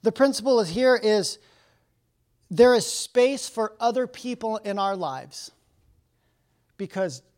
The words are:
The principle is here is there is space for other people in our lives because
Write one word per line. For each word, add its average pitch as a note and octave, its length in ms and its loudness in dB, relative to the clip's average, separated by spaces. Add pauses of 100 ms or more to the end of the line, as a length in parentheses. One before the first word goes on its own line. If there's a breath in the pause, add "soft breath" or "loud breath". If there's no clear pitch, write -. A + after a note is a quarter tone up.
The G#3+ 100 2
principle B3+ 480 2
is F#3 100 0
here B3 260 4
is G#3+ 420 0 (1120 soft breath)
there A#3+ 240 6
is A3+ 140 0
space - 600 -2
for G#3+ 320 -6
other A#3+ 280 -2
people A#3+ 500 -8
in G3+ 220 -6
our G3 160 -2
lives C#3 560 -12 (1300)
because F#3 440 -6 (160)